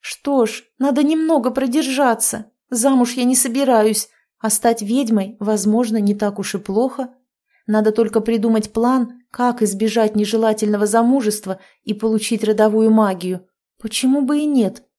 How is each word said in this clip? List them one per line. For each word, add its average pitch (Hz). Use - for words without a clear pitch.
Что -
ж, -
надо 269
немного 311
продержаться. 254
Замуж 247
я 247
не 254
собираюсь, 233
а 220
стать 233
ведьмой, 220
возможно, 214
не 208
так 208
уж 196
и -
плохо. 247
Надо 214
только 220
придумать 220
план, 240
как 247
избежать 214
нежелательного 214
замужества 214
и 214
получить 220
родовую 214
магию. 185
Почему 254
бы 294
и 302
нет? 262